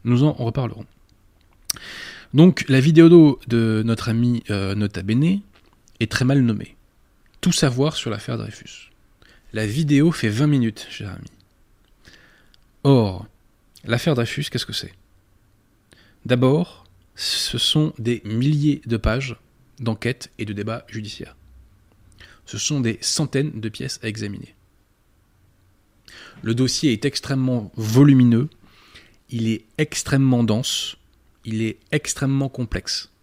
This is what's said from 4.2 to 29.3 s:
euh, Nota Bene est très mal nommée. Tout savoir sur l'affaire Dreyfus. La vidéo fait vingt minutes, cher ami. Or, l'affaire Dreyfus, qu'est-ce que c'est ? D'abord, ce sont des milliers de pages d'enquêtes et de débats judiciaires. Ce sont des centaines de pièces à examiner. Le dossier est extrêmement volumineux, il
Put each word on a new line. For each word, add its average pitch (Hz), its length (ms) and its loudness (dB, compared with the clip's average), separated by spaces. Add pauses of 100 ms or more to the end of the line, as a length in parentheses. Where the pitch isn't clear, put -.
euh, 98 260 -2
Nota 101 260 -4
Bene 147 400 0 (580)
est 113 120 -4
très - 140 -2
mal 139 160 2
nommée. 113 340 -2 (680)
Tout 180 100 2
savoir 139 440 0
sur - 140 -6
l'affaire 113 280 -8
Dreyfus. - 540 -16 (600)
La 107 140 -4
vidéo 147 460 2
fait 117 180 -2
vingt 123 180 0
minutes, 123 420 0
cher 104 200 -12
ami. 92 180 -14 (1600)
Or, 110 420 2 (580)
l'affaire 123 320 0
Dreyfus, 120 360 -4
qu'est-ce - 140 -6
que - 80 -12
c'est ? - 200 -10 (1300)
D'abord, 127 540 0 (420)
ce - 380 -6
sont 151 420 0
des 117 240 -4
milliers 143 640 0
de 117 100 -2
pages 117 400 -4 (440)
d'enquêtes 117 580 -6
et 110 80 -8
de 104 80 -10
débats 107 340 -8
judiciaires. - 480 -14 (1120)
Ce - 120 -12
sont 147 220 -4
des 113 220 -2
centaines 143 580 -4
de 110 80 -8
pièces - 360 -10
à 110 40 -6
examiner. 107 480 -10 (1900)
Le 113 120 -2
dossier 127 380 0
est 107 100 -6
extrêmement 127 720 -4
volumineux, 123 720 6 (840)
il 113 200 -4